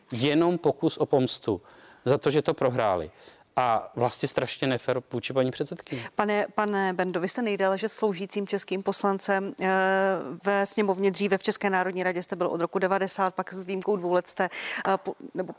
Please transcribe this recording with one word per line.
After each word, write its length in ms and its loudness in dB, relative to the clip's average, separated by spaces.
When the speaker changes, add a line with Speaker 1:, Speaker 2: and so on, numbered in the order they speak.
Speaker 1:
jenom 460 4
pokus 400 0
o 80 0
pomstu 540 2
za 140 4
to, 120 0
že 120 4
to 120 0
prohráli, 560 0
a 360 2
vlastně 320 0
strašně 400 -2
nefér 340 -2
vůči 200 -4
paní 180 2
předsedkyni. 520 -8
Speaker 2:
Pane, 400 0
pane 380 0
Bendo, 280 -2
vy 80 -2
jste 140 -4
nejdéle, 360 0
že 100 -4
sloužícím 580 -4
českým 360 -2
poslancem, 800 0
eh, 60 2
ve 220 2
sněmovně. 440 2
Dříve 280 2
v 40 -18
České 280 0
národní 320 0
radě 200 -2
jste 140 -6
byl 100 0
od 140 -2
roku 180 -2
devadesát, 560 0
pak 180 -6
s 120 -12
výjimkou 320 -2
dvou 160 -2
let 160 2
jste, 200 -2
eh, 80 2
po-, 180 -6
nebo 240 -6